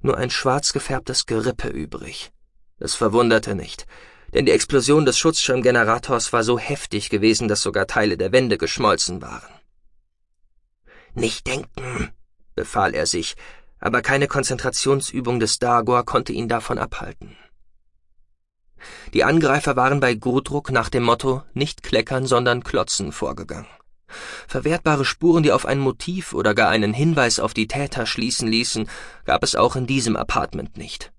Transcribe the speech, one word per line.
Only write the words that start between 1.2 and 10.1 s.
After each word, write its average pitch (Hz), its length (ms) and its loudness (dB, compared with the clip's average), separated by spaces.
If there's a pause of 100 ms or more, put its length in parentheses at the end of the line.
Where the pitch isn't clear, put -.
Gerippe 120 440 -2
übrig. - 600 -10 (460)
Das - 180 -4
verwunderte 113 600 2
nicht, - 300 -10 (480)
denn - 120 4
die - 60 6
Explosion 139 540 4
des 123 120 4
Schutzschirmgenerators 123 1160 2
war 117 100 2
so 117 160 2
heftig - 500 -6
gewesen, 110 380 2
dass 104 140 0
sogar 98 260 0
Teile 107 300 0
der 92 140 -2
Wände 120 260 4
geschmolzen 90 640 0
waren. - 320 -16 (1600)